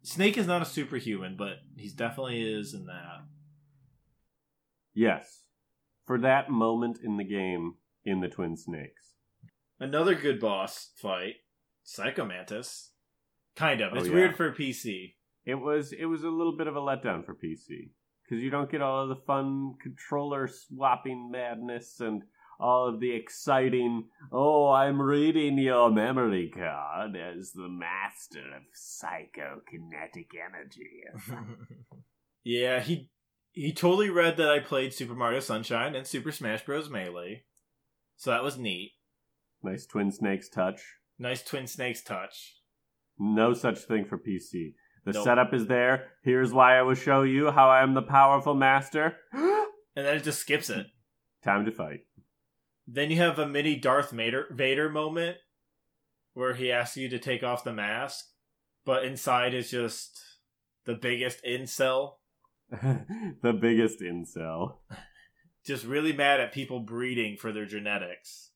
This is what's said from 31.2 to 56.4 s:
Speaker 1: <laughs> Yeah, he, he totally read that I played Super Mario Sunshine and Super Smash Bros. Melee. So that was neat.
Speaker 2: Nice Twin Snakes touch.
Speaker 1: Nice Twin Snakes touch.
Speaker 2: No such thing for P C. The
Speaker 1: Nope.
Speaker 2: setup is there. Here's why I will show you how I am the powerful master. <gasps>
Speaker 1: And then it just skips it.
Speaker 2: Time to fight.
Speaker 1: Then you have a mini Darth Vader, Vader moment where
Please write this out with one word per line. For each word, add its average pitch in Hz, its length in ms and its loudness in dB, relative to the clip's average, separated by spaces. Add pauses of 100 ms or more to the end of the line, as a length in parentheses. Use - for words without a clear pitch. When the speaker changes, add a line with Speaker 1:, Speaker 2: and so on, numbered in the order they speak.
Speaker 1:
<laughs> 123 160 -14 (1040)
Yeah, 123 300 0
he, 143 320 -4 (400)
he 151 220 -6
totally 180 360 4
read 170 280 2
that 156 120 2
I 147 120 4
played 135 340 -4
Super 120 220 -8
Mario 123 240 0
Sunshine 117 560 -4
and 135 100 -8
Super 135 240 -6
Smash 110 340 -6
Bros. 147 240 -6
Melee. 92 540 -10 (720)
So - 140 -4
that 120 140 0
was 135 120 -6
neat. 101 360 -8 (720)
Speaker 2:
Nice 95 200 -8
Twin 101 280 -2
Snakes 98 360 -2
touch. 92 320 -2 (380)
Speaker 1:
Nice 123 240 -6
Twin 135 240 -8
Snakes 123 360 -6
touch. - 520 -10 (640)
Speaker 2:
No 110 340 4
such 120 280 0
thing 107 240 0
for 101 120 -8
P 95 220 -6
C. 82 360 -8 (300)
The 101 100 -4
Speaker 1:
Nope. 104 100 -2
Speaker 2:
setup 123 300 6
is 117 120 0
there. 127 460 2 (100)
Here's 127 300 4
why 127 260 10
I 127 40 6
will 127 120 4
show 139 300 4
you 135 260 4
how 139 180 10
I 131 140 10
am 135 120 4
the 131 80 2
powerful 139 520 6
master. 139 600 4 (160)
<gasps> - 0 -
Speaker 1:
And 381 760 -2
then 147 120 4
it 147 60 -4
just 151 160 -2
skips 147 300 0
it. 98 160 -4 (560)
Speaker 2:
Time 101 220 2
to 110 80 -2
fight. 76 280 -8 (840)
Speaker 1:
Then 143 240 -4
you 160 60 2
have 165 220 4
a 151 100 0
mini 147 280 0
Darth 135 340 2
Vader, 117 400 -2
Vader 135 380 0
moment 160 500 -4 (960)
where 127 200 -2